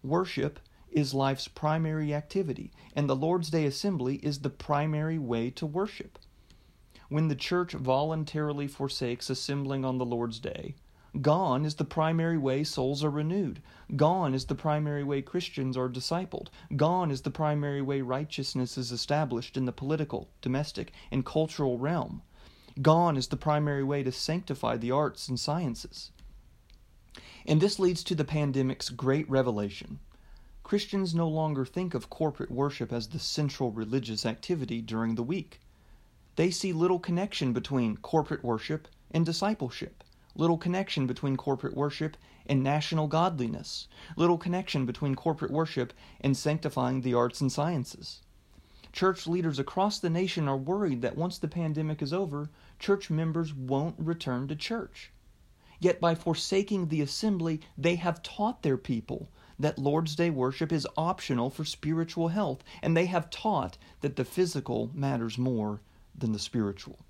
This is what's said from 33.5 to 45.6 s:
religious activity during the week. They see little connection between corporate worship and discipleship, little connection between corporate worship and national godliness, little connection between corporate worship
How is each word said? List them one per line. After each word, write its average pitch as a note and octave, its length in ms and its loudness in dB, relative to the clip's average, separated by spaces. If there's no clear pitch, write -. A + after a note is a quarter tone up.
religious A2+ 540 -2
activity A#2 560 -2
during A2+ 360 0
the A#2+ 60 -2
week. D#3 380 -4
They F3 140 6
see F3+ 220 -2
little F3 280 4
connection E3+ 520 0
between A#2 460 2
corporate D3+ 440 0
worship A#2+ 460 -2
and E3 160 4
discipleship, E3+ 760 -2
little E3 220 4
connection F3 500 0
between C3 300 0
corporate C3+ 400 -2
worship D3 400 -2
and C3+ 160 4
national D3+ 440 2
godliness, D#3+ 800 0
little E3+ 220 6
connection F3 480 0
between C3+ 280 0
corporate D3+ 360 -2
worship C#3+ 420 0